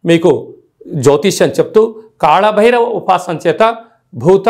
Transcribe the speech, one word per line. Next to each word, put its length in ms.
మీకు 280
జ్యోతిష్యం 520
చెప్తూ 240
కాళభైరవ 600
ఉపాసన 360
చేత 180
భూత 260